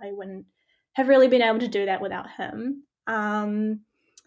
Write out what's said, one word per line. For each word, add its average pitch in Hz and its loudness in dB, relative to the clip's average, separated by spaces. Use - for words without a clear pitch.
I 202 -10
wouldn't 196 -12
have 262 0
really 262 8
been 247 6
able 226 2
to 247 -2
do 202 -2
that 190 -2
without 190 -8
him. 247 -10
Um, 214 -2